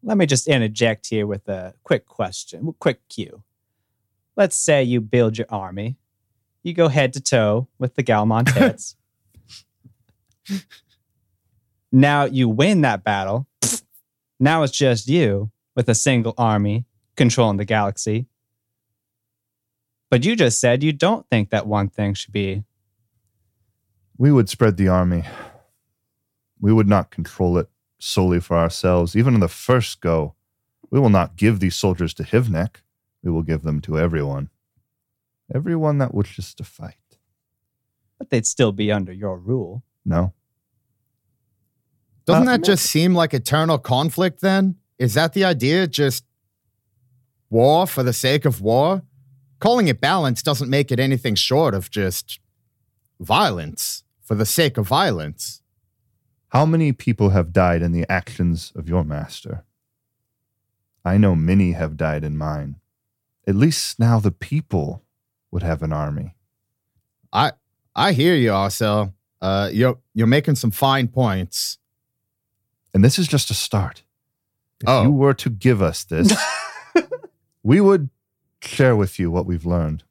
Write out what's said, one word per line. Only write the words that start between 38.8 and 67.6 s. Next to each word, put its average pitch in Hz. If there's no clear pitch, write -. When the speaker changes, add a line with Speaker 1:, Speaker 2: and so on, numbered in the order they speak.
Speaker 1:
under 92
your 95
rule. 104
Speaker 2:
No. 90
Speaker 3:
Doesn't 240
Speaker 2:
Uh, 254
Speaker 3:
that -
just 190
seem 175
like 165
eternal 151
conflict 156
then? 190
Is 120
that 160
the 190
idea? 170
Just 135
war 143
for 139
the 123
sake 131
of 104
war? 139
Calling 226
it 120
balance 147
doesn't 139
make 139
it 123
anything 127
short 135
of 95
just -
violence 101
for -
the 104
sake 151
of 104
violence. 110
Speaker 2:
How 139
many 160
people 107
have 85
died 87
in 85
the 85
actions 87
of 80
your 87
master? -
I 90
know 98
many 90
have 80
died 76
in 76
mine. 76
At 101
least 143
now 117
the 101
people 95
would 87
have 82
an 78
army. 76
Speaker 3:
I, 139